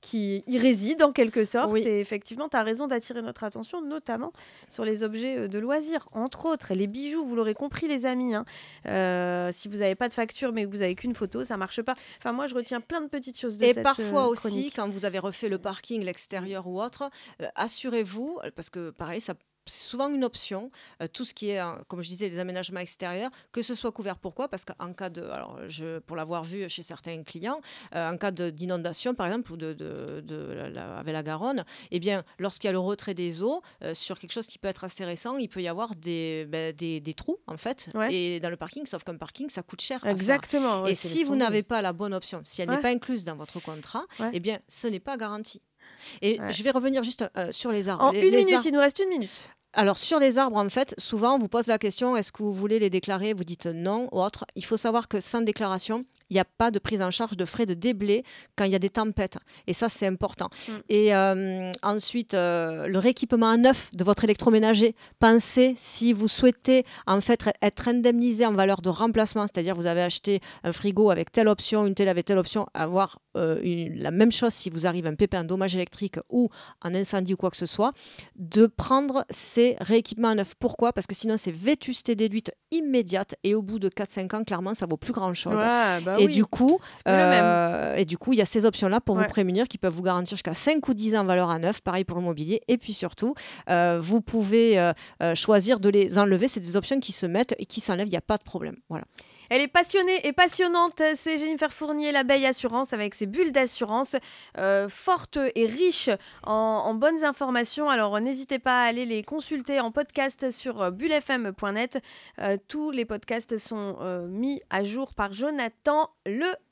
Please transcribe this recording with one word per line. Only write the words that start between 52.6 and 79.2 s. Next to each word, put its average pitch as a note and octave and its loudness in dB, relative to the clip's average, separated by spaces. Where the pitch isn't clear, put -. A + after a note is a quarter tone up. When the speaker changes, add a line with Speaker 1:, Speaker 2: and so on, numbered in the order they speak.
Speaker 2:
les G#3 4
déclarer ? » F#3+ 0
Vous F3+ -4
dites E3+ -8
non F#3+ -2
ou - -2
autre. G3+ -2
Il F#3+ -8
faut A3+ 0
savoir A3+ 0
que G#3 -2
sans A#3 -2
déclaration, G#3+ -2
il F#3 2
y - 6
a F#3 4
pas A3+ 0
de G#3 0
prise G3+ -2
en F#3 0
charge G#3+ -4
de F3+ -2
frais A#3 -2
de F#3+ -2
déblai G#3 0
quand G3+ 0
il G3 2
y F#3+ 4
a F#3+ 4
des G3 2
tempêtes. G#3+ -2
Et F3+ 0
ça, A#3 0
c'est - -2
important. F#3+ -4
Speaker 1:
Mm. A#3 -8
Speaker 2:
Et, G#3 6
euh, F#3+ 2
ensuite, G#3+ -2
euh, E3+ 0
le F#3+ 2
rééquipement A3+ 4
à A3+ 6
neuf B3+ 6
de F3+ 0
votre G3+ 4
électroménager. A3 6
Pensez, A#3 6
si - 2
vous G#3 2
souhaitez, B3+ 6
en G3 4
fait, A#3+ 2
re-, G#3+ 2
être - 0
indemnisé A#3+ 4
en A3 4
valeur F#3+ 4
de F#3 0
remplacement, G#3+ 2
c'est-à-dire F3+ -2
vous E3+ -4
avez F3 2
acheté F3+ 0
un E3+ -2
frigo G3+ 4
avec E3+ 2
telle A3 6
option, G#3+ 2
une G3 2
télé G3 2
avec F3 2
telle G3+ 4
option, F#3 0
avoir, F3+ 0
euh, D#3+ 0
une, E3+ -2
la D3 -2
même G#3+ 8
chose A#3 2
si - -4
vous E3 -4
arrive F3 0
un D3+ -2
pépin, G3 2
un E3+ -2
dommage F#3 0
électrique F#3 -4
ou A#3+ 4
un F3 -4
incendie F#3+ 0
ou F3+ -2
quoi F#3 0
que - -8
ce - -4
soit, A3 0
de G3 6
prendre C4+ 0